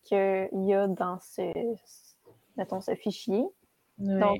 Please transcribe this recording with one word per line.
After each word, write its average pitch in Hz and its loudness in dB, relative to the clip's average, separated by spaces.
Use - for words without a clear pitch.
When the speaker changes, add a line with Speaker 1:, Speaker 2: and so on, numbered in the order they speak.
Speaker 1:
qu'il 190 0
y 202 6
a 196 4
dans 185 -2
ce, 214 -4
mettons, 190 -4
ce 185 -4
fichier. 208 -2
Speaker 2:
Ouais. 196 0
Speaker 1:
Donc, 202 4